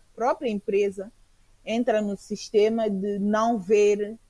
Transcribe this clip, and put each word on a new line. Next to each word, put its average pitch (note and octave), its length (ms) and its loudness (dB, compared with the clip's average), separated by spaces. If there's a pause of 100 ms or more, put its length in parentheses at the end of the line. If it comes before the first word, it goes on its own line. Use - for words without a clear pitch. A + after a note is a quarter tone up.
(160)
própria B3 340 -2
empresa G3+ 600 -2 (540)
entra A3 360 0
no G3+ 160 -4
sistema A3 720 0
de G3+ 300 -4
não G#3+ 400 0
ver G#3 580 2 (120)